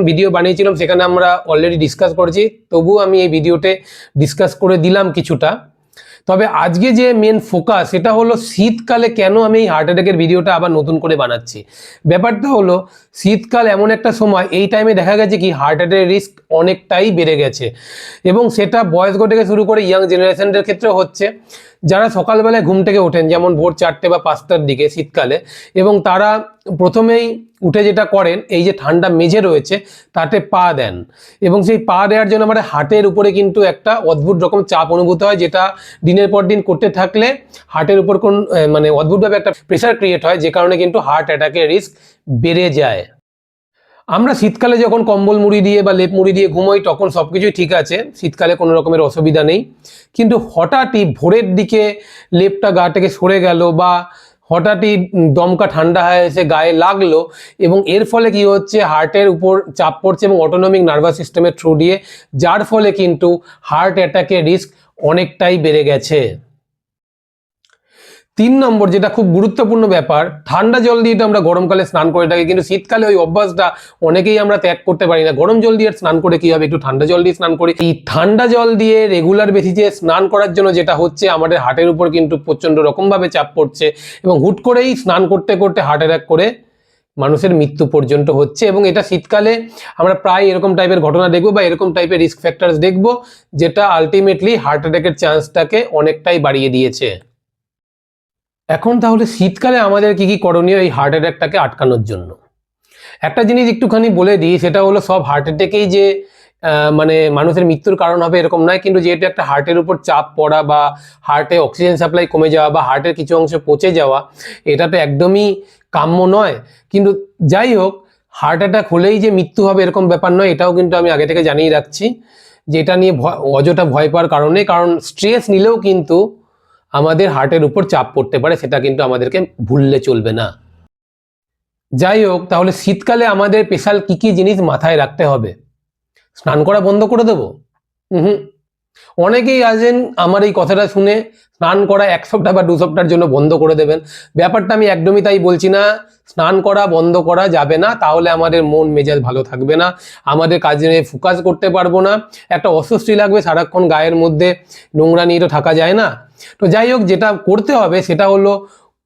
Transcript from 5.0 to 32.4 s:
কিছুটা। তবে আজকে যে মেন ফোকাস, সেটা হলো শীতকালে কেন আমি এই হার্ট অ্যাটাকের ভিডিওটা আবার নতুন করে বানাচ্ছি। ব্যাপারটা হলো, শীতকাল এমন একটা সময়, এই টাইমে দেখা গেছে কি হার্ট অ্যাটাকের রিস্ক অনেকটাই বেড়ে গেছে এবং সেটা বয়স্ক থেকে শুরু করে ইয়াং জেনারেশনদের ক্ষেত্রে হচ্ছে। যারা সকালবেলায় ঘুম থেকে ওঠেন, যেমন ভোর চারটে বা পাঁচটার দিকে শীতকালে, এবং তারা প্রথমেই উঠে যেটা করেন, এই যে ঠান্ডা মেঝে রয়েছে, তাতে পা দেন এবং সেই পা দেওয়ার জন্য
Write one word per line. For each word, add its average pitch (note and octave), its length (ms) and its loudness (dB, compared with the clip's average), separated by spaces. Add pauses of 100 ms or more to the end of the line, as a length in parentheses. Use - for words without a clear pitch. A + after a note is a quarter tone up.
কিছুটা। D#3 340 -2 (760)
তবে F#3+ 160 2 (180)
আজকে F3 240 0 (120)
যে B3 80 4 (140)
মেন A3 160 2 (120)
ফোকাস, F3+ 340 0 (100)
সেটা F#3 240 0
হলো A#3 160 2 (160)
শীতকালে A#3 580 0 (120)
কেন F#3+ 140 2 (140)
আমি A3 160 2
এই G#3+ 100 2
হার্ট D#3 160 0
অ্যাটাকের F3+ 320 0
ভিডিওটা F3 360 0
আবার F3 220 -2
নতুন D3+ 240 -2
করে D#3+ 200 0
বানাচ্ছি। A#2+ 360 -6 (520)
ব্যাপারটা A3 360 0 (100)
হলো, F3+ 180 2 (440)
শীতকাল A3 460 0 (100)
এমন G3+ 200 2
একটা A3 160 -2 (100)
সময়, G3 240 2 (120)
এই G3 160 0
টাইমে A3 260 2
দেখা F#3 200 0
গেছে G3 240 0
কি F#3+ 60 0 (100)
হার্ট D3+ 220 0
অ্যাটাকের F#3 320 2
রিস্ক G3 180 -4 (280)
অনেকটাই F3+ 480 0 (100)
বেড়ে D#3+ 240 0
গেছে C3 240 -4 (680)
এবং A3+ 120 2 (120)
সেটা G#3+ 240 0 (160)
বয়স্ক F#3+ 260 0 (100)
থেকে A3+ 180 2
শুরু G#3 200 0
করে G#3+ 180 2
ইয়াং F#3+ 140 2 (100)
জেনারেশনদের F#3+ 560 0
ক্ষেত্রে G#3+ 300 -2
হচ্ছে। F#3+ 300 -2 (640)
যারা G3+ 160 2 (100)
সকালবেলায় A3 520 2
ঘুম F#3 180 2
থেকে G3+ 200 2
ওঠেন, E3 260 0
যেমন F3 260 2
ভোর E3+ 120 0 (100)
চারটে E3+ 320 -2
বা F3 140 0
পাঁচটার D#3 420 -2
দিকে C#3 240 -2
শীতকালে, D3 440 -4 (440)
এবং G#3 120 2 (140)
তারা G3 220 2 (500)
প্রথমেই A3+ 460 2 (420)
উঠে G#3 200 2
যেটা G#3 180 0 (100)
করেন, F3+ 220 0 (180)
এই E3+ 120 0
যে F#3+ 140 2
ঠান্ডা E3+ 260 0 (120)
মেঝে F3 280 2
রয়েছে, D#3 280 -2 (380)
তাতে E3+ 240 -2 (160)
পা F#3+ 120 2 (140)
দেন G#2+ 160 -6 (520)
এবং F3+ 200 2
সেই A3 120 2 (100)
পা F#3 100 0 (100)
দেওয়ার G#3+ 220 0
জন্য G#3+ 180 2